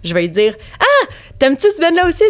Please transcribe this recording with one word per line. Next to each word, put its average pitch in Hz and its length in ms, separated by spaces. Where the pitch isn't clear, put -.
je 170 120
vais 175 80
lui 170 80
dire, « 208 240
Ah, 539 260
t'aimes-tu 269 320
ce 359 100
band-là 339 280
aussi ? 339 220